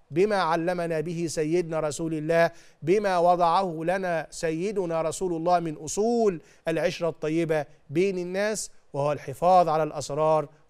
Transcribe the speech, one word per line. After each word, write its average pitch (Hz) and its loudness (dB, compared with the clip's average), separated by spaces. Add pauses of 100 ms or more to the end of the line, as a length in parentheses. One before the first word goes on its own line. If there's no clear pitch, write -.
(100)
بما 196 2
علمنا 170 0
به 170 -4
سيدنا 160 -2
رسول 160 -4
الله، 165 2 (320)
بما 190 2
وضعه 175 2
لنا 175 -2
سيدنا 170 -4
رسول 170 -4
الله 170 2
من 165 -4
أصول 202 0 (280)
العشرة 165 -2
الطيبة 156 -2 (240)
بين 180 0
الناس، 190 -4 (220)
وهو 143 -2
الحفاظ 170 4
على 156 2
الأسرار 151 0 (220)